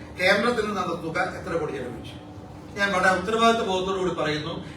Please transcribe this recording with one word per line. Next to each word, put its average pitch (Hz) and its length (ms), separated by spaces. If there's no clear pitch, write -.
കേന്ദ്രത്തിൽ 214 460
നിന്ന് 202 160
തന്ന 170 140
തുക 151 120
എത്ര 170 120
കോടി 143 160
ചെലവഴിച്ചു? - 400
ഞാൻ 202 180
വളരെ 185 240
ഉത്തരവാദിത്വ 226 500
ബോധത്തോടു 190 320
കൂടി 170 180
പറയുന്നു, 151 340